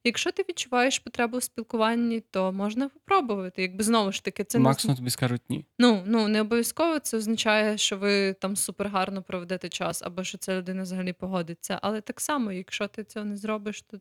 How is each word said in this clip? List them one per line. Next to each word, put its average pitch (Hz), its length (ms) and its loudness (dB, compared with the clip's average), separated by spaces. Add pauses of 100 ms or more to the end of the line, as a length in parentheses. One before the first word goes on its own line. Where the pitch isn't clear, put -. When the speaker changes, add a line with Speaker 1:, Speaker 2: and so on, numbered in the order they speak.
Speaker 1:
Якщо 240 280 0
ти 381 160 -2
відчуваєш 254 500 0
потребу 240 400 -2
в 247 40 -4
спілкуванні, 226 800 0
то 190 320 -2
можна 214 360 -2
попробувати. 208 760 0
Якби, 185 220 -2
знову 214 280 4
ж - 120 -8
таки, 196 200 -4
це - 140 0
не - 60 8
Speaker 2:
Максимум 135 280 4
Speaker 1:
озна-, 127 100 -2
Speaker 2:
тобі 123 80 -2
скажуть 120 380 0
«ні». 143 160 -4 (140)
Speaker 1:
Ну, 233 280 6
ну, 220 220 4
не 214 120 4
обов'язково 233 580 2
це - 180 -4
означає, 214 600 2
що - 200 0
ви 196 340 2
там 190 240 -4
супергарно 196 680 -2
проведете 180 460 -6
час 170 340 -4
або 175 220 -6
що 185 140 -8
ця 185 200 -2
людина 185 240 -6
взагалі 185 300 -4
погодиться. 180 720 -6
Але 214 180 -2
так - 200 -10
само, 247 320 -2
якщо 190 360 -6
ти 214 160 -12
цього 208 220 -10
не 208 100 -6
зробиш, 208 460 -6
то - 180 -18